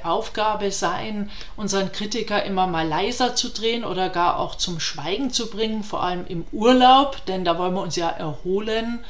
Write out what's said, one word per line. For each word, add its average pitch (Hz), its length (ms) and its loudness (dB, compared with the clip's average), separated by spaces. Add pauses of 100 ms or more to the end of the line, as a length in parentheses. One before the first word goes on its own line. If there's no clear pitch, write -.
Aufgabe 202 680 0
sein, 202 580 -2 (280)
unseren 196 340 0
Kritiker 208 540 -2
immer 185 200 0
mal 165 220 0
leiser 240 480 0
zu - 140 0
drehen 226 340 -2
oder 185 240 -2
gar 175 320 2
auch - 160 -4
zum 170 240 -4
Schweigen 190 520 -4
zu - 180 -2
bringen, 220 340 -2
vor - 180 -4
allem 180 260 -2
im 165 260 -6
Urlaub, 254 720 6
denn 185 180 -2
da 170 140 2
wollen 180 160 0
wir - 80 -2
uns 170 160 -4
ja 170 120 0
erholen. 214 1000 -2